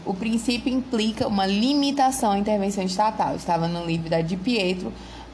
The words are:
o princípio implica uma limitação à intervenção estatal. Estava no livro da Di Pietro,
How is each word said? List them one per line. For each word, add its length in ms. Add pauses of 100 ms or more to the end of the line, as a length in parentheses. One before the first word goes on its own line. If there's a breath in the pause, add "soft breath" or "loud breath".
o 80
princípio 580
implica 540
uma 200
limitação 840
à 80
intervenção 460
estatal. 500
Estava 320
no 180
livro 240
da 120
Di 160
Pietro, 560 (400 loud breath)